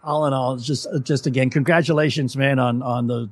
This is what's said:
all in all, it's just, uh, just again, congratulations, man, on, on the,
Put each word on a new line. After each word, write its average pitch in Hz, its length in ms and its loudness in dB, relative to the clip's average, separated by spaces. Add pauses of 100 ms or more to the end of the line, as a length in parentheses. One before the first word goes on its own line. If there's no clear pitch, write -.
all 151 220 0
in 135 80 2
all, 131 180 0
it's 123 140 -6
just, 139 200 -4
uh, 165 120 -4
just 135 280 -2
again, 131 220 2
congratulations, 151 880 2
man, 135 220 2
on, 123 240 0
on 123 240 -2
the, 117 260 -4